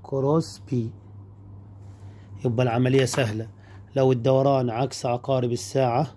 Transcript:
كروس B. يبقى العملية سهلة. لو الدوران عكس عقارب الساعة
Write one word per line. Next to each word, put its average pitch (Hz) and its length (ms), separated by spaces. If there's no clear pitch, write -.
كروس 143 580
B. 131 40
يبقى 123 180
العملية 127 420
سهلة. 117 420
لو 131 160
الدوران 131 580
عكس 127 360
عقارب 123 460
الساعة 127 640